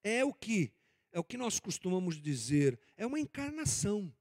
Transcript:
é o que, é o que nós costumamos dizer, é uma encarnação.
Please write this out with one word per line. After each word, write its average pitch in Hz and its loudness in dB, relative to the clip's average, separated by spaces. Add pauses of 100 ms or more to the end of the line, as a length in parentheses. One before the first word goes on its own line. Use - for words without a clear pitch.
é 233 2
o 285 2
que, 190 0 (400)
é 175 -2
o 165 -2
que - -8
nós 247 -2
costumamos 180 -2
dizer, 139 2 (160)
é 208 -4
uma 269 -2
encarnação. 277 -2